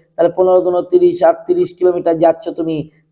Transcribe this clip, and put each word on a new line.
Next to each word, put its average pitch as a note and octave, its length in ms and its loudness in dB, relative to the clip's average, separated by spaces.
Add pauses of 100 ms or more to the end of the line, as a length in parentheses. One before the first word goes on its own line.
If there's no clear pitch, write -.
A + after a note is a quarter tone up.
(160)
তাহলে E3 200 0
পনেরো F#3 260 2
দুনো F3 200 -2
তিরিশ F3+ 420 0
আর E3 100 4 (140)
তিরিশ F3 300 -2
কিলোমিটার F3 400 0
যাচ্ছ E3 320 0
তুমি, D#3+ 400 -6 (220)